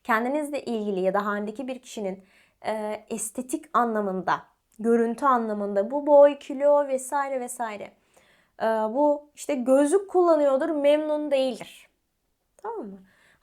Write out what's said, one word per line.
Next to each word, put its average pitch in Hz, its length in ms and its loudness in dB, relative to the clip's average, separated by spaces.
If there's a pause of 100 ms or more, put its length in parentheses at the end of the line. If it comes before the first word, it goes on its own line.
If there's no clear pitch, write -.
Kendinizle 277 600 -2
ilgili 208 360 -4
ya 185 140 0
da 202 120 0
handeki 208 420 -6
bir 254 120 -10
kişinin, 196 460 -10 (400)
e, 214 440 -6
estetik 254 640 -8
anlamında, 202 680 -2 (380)
görüntü 233 460 0
anlamında, 214 680 0
bu 285 160 -4
boy, 285 320 8
kilo 285 480 2
vesaire 269 520 -4
vesaire. 220 520 -10 (680)
E, - 40 -2
bu 233 680 0
işte - 200 -6
gözlük 285 540 2
kullanıyordur, 311 600 4
memnun 302 640 0
değildir. 262 580 -4 (680)
Tamam 415 300 -12
mı? 190 120 -18 (440)